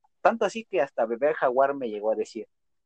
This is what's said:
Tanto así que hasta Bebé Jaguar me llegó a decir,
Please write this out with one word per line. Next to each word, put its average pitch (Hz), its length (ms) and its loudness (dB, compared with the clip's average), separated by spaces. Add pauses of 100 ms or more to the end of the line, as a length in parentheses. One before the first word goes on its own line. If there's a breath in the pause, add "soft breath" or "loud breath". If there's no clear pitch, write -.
(200)
Tanto 220 240 4
así 220 260 -4
que 170 120 2
hasta 131 240 0
Bebé 117 280 0
Jaguar 139 400 2
me 135 140 -6
llegó 107 240 -2
a - 20 2
decir, 107 320 -4 (400)